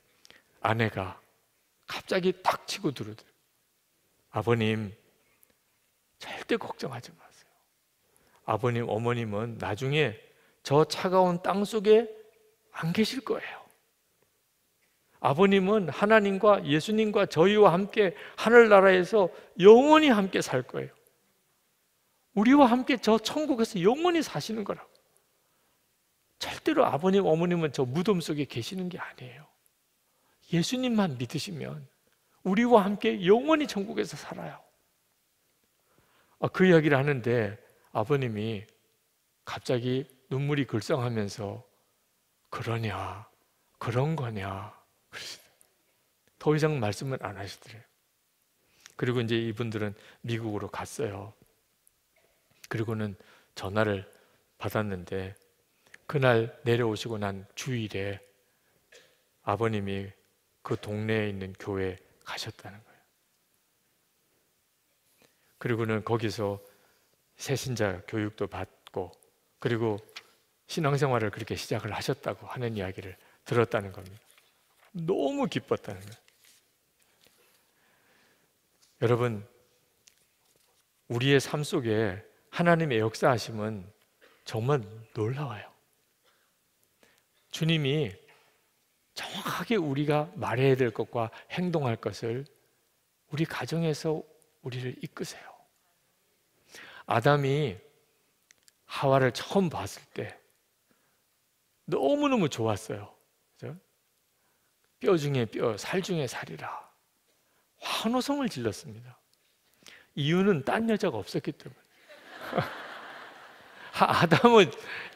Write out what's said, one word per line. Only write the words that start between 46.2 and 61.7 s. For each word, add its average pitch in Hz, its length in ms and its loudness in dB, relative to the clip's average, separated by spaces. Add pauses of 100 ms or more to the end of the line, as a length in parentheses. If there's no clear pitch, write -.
더 151 160 2
이상 151 240 0
말씀을 123 440 -4
안 104 140 -10
하시더래요. 101 440 -14 (1120)
그리고 123 260 -2
이제 117 160 -2
이분들은 110 560 -4 (280)
미국으로 110 480 -6
갔어요. 101 640 -10 (1300)
그리고는 110 480 -4 (400)
전화를 101 560 -2 (460)
받았는데 98 800 -6 (720)
그날 120 560 2
내려오시고 117 560 -2
난 98 360 -6
주일에 101 640 -6 (1200)
아버님이 101 680 -4 (520)
그 113 140 -4
동네에 107 520 -4
있는 95 240 -10
교회에 95 440 -6 (260)